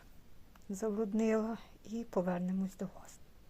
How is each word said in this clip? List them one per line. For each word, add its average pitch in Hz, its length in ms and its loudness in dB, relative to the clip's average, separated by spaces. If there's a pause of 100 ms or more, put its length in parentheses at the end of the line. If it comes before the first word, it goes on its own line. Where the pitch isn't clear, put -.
(680)
забруднила, 220 880 2 (260)
і 226 200 -4
повернемось 185 720 2
до 208 80 -4
вас. - 360 -12 (300)